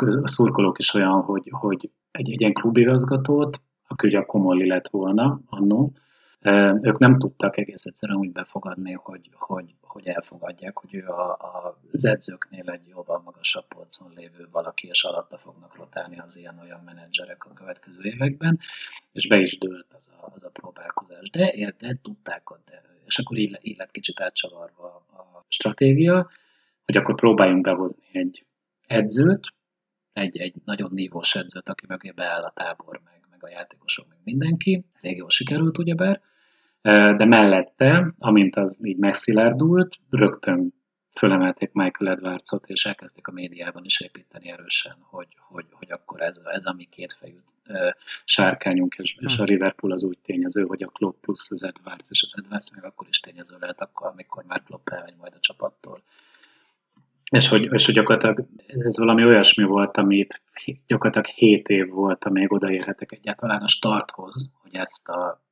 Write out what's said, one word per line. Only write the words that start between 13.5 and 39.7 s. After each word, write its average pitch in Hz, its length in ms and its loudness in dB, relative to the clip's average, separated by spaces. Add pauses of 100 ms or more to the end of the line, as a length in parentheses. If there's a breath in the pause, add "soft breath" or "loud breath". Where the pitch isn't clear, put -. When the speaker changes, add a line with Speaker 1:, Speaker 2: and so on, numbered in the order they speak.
Speaker 1:
polcon 85 480 -14
lévő 85 360 -20
valaki, 85 360 -8
és 87 160 -2
alatta - 340 -8
fognak - 380 -20
rotálni 85 440 -16
az - 180 -20
ilyen-olyan 85 480 -20
menedzserek 85 600 -14
a - 80 -20
következő 90 480 -20
években, 139 580 -2 (520 loud breath)
és - 160 -8
be 104 100 4
is 92 200 0
dőlt 92 380 -10
az - 160 -20 (100)
a, - 120 -20
az 95 100 -20
a - 60 -20
próbálkozás. 90 800 -16
De, 165 480 -2
de 123 240 -10
tudták - 500 -16
ott, - 140 -20
de, - 160 -20 (240)
és - 140 -4
akkor 127 180 -8
így 107 140 -2
le-, 98 100 -18
így - 160 -14
lett 92 140 -16
kicsit - 300 -12
átcsavarva 87 680 -10 (240)
a - 360 -20
stratégia, 156 840 2 (560 soft breath)
hogy - 120 0
akkor 104 180 0
próbáljunk 92 480 6
behozni 92 480 -2
egy 90 340 -6 (420)
edzőt, 117 680 2 (600)
egy, 95 240 -6
egy 90 180 -10 (100)
nagyon 101 280 -6
nívós 87 420 -6
edzőt, 90 340 -10
aki 95 180 -12
mögé 92 240 -12
beáll 87 320 -6
a 82 120 -10
tábor, - 480 -12
meg, - 260 -20
meg - 140 -20
a - 60 -20
játékosok, - 580 -12
meg - 160 -20
mindenki. 165 600 -2 (160)
Elég 180 160 -10
jól 180 120 -16
sikerült, 151 480 -2
ugyebár. 170 440 -2 (600)
Ö, 104 360 8
de 110 80 4
mellette, 117 920 6
amint 104 380 4
az 95 260 -2
így 101 160 -6
megszilárdult, 120 1000 2 (140)